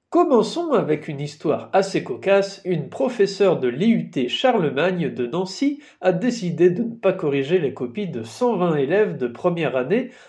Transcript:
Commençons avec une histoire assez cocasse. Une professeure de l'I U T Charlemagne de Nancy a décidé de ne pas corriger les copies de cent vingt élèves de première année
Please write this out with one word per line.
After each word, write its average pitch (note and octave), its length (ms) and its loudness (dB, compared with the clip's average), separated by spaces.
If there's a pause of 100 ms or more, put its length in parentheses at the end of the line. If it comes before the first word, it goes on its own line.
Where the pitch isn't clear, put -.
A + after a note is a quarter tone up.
(100)
Commençons D#4+ 640 2
avec D#3 360 0
une C#3+ 140 -6
histoire - 500 -4
assez F#3 320 2
cocasse. F#3+ 600 0
Une D#3 240 -2
professeure G3 680 0
de B2+ 100 0
l'I E3+ 240 2
U E3+ 180 -2
T B2 180 -2
Charlemagne F3 800 0
de A#2+ 180 -4
Nancy F#3+ 540 -4 (220)
a F#3 100 4
décidé F3 560 2
de F3+ 140 -2
ne A#3 120 -6
pas F#3 200 0
corriger C#3 440 0
les C3+ 140 -2
copies C3+ 360 -6
de B2 140 -6
cent G#3+ 360 -2
vingt E3+ 180 2
élèves E3+ 400 2
de B2+ 100 -4
première D#3+ 480 -2
année C#3+ 360 0 (180)